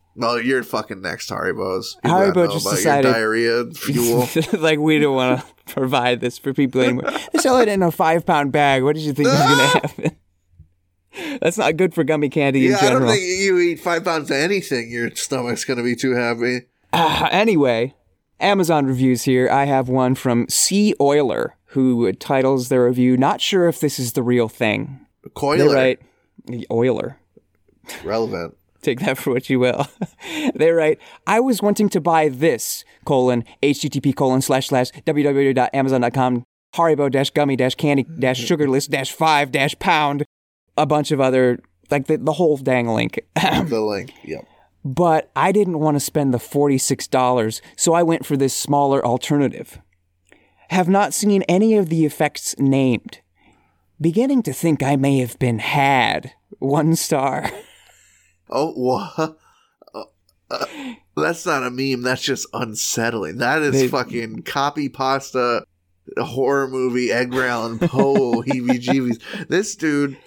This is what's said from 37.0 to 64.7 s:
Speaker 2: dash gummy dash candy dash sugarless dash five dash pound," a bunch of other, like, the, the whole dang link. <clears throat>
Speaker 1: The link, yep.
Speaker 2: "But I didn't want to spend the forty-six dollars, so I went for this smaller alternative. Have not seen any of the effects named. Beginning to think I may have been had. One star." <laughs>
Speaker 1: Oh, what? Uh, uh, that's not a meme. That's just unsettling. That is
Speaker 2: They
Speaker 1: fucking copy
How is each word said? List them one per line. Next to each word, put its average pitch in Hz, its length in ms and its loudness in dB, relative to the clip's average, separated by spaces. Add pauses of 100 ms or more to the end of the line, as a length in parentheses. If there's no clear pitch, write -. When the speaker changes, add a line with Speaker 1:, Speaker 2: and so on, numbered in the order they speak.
Speaker 2:
dash 135 200 0
gummy 139 240 0
dash 127 200 0
candy 143 280 2
dash 127 360 -2
sugarless 139 480 0
dash 135 240 -4
five 147 400 2
dash 143 280 0
pound," 151 440 0 (540)
a 147 80 2
bunch 147 260 0
of 143 80 2
other, 127 400 4 (320)
like, 143 160 0
the, 156 100 2
the 156 160 -2
whole 151 240 2
dang 127 300 0
link. 117 320 -2 (100)
<clears throat> - 60 -20
Speaker 1:
The 131 460 0
link, 104 320 -4 (100)
yep. - 220 -12 (400)
Speaker 2:
"But 160 500 0
I 160 160 2
didn't 185 280 0
want 151 160 2
to 143 60 0
spend 139 320 0
the 120 60 0
forty-six 143 680 0
dollars, 123 540 0 (140)
so - 180 2
I 170 100 4
went 165 220 0
for 143 120 -2
this 135 180 0
smaller 139 500 0
alternative. 131 760 -2 (880)
Have 180 200 0
not 196 240 2
seen 202 300 2
any 214 320 4
of 190 140 2
the 160 160 2
effects - 520 -4
named. 135 600 0 (800)
Beginning 220 440 2
to 143 100 -6
think 156 300 0
I 139 120 2
may 139 240 2
have 123 200 -4
been 120 200 0
had. 135 720 0 (260)
One 156 360 2
star." 139 600 -2
<laughs> - 60 -16 (880)
Speaker 1:
Oh, 143 220 -2
what? 127 640 -4 (560)
Uh, 208 100 -12 (460)
uh, - 160 -6 (520)
that's 165 280 -2
not 143 180 -2
a 127 60 -4
meme. 131 340 -4
That's 127 180 -2
just - 320 -4
unsettling. 113 840 -4
That 139 220 0
is 143 120 0
Speaker 2:
They 131 160 2
Speaker 1:
fucking 117 540 -6
copy 143 440 -4